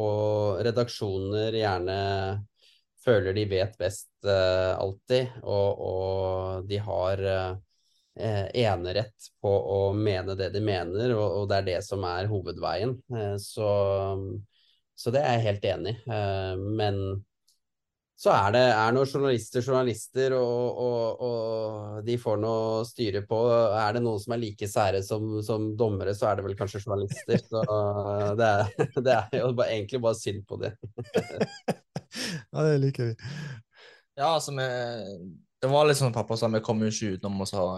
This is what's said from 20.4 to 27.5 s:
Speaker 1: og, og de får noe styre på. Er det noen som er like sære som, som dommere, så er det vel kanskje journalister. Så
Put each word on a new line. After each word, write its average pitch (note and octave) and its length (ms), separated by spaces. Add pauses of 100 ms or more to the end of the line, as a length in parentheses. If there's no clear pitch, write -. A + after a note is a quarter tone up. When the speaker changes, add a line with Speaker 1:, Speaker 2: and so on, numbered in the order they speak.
Speaker 1:
og, A#2+ 480
og A2 800
de A#2+ 160
får A2 160
noe A2 480
styre G2+ 400
på. A2+ 140 (400)
Er G#2+ 160
det A#2+ 80
noen A2 180
som A#2 140
er A#2+ 80
like G#2 260
sære G2 320
som, G#2+ 400
som G#2+ 320
dommere, G#2 400
så A2 160
er G2 80
det G2 80
vel G2 140
kanskje G2 240
journalister. G#2 640
Så A2 160 (360)